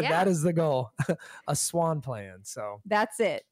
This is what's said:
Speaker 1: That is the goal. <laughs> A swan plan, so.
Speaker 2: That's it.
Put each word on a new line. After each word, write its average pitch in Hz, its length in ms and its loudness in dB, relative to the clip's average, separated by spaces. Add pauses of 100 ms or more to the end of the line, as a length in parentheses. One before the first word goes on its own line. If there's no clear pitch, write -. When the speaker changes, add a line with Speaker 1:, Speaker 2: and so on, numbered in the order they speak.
Speaker 1:
That 175 180 4
is 175 160 2
the 175 100 2
goal. 147 380 2 (280)
<laughs> - 300 -20
A 147 80 0
swan 165 440 0
plan, 101 440 -10
so. 104 420 -10
Speaker 2:
That's 214 340 0
it. 185 320 0